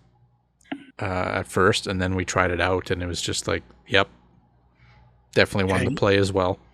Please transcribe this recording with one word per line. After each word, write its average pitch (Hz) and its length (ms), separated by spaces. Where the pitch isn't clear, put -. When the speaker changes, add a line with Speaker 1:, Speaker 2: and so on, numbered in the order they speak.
Speaker 1:
uh, 110 40
at 95 440
first, 101 400
and 95 120
then 92 140
we 92 100
tried 90 280
it 85 80
out, 92 300
and 90 120
it 90 40
was 85 140
just - 280
like, 90 160
"Yep, 98 200
definitely 98 360
wanted 95 140
Speaker 2:
Yeah, - 60
Speaker 1:
to - 60
play 101 220
as 98 140
well." 92 260